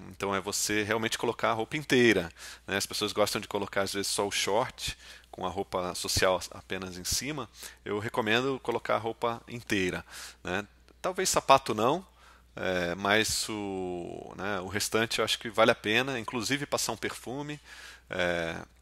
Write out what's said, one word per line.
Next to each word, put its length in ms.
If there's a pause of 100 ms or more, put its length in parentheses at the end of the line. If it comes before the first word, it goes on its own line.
Então, 260
é 60
você 420
realmente 340
colocar 340
a 20
roupa 240
inteira, 540 (360)
né? 100
As 80
pessoas 280
gostam 260
de 80
colocar, 340
às 120
vezes, 180
só 160
o 40
short, 680 (340)
com 140
a 40
roupa 460
social 440 (120)
apenas 460
em 80
cima. 440 (360)
Eu 140
recomendo 640
colocar 340
a 40
roupa 480
inteira, 580 (380)
né? 240 (340)
Talvez 280
sapato 440
não, 320 (500)
é, 400
mas 540
o, 880
né, 220
o 80
restante 520
eu 60
acho 140
que 100
vale 220
a 40
pena, 440
inclusive 460
passar 260
um 60
perfume, 600 (500)
é, 480 (240)